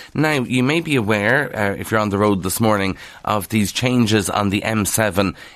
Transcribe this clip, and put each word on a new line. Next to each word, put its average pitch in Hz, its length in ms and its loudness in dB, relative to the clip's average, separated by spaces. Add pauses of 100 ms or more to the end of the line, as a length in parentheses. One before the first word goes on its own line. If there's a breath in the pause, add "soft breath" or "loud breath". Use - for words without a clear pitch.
(140 loud breath)
Now, 147 280 0
you 123 220 0
may 151 180 0
be 160 160 -2
aware, 110 580 0
uh, 101 200 0
if - 160 -8
you're 110 100 2
on 107 80 0
the 98 80 -2
road 101 260 2
this 92 160 -4
morning, 101 380 2 (260 loud breath)
of 104 240 -2
these 107 240 0
changes 117 580 2
on 101 200 0
the 101 140 0
M 110 220 0
seven 98 500 0 (200 loud breath)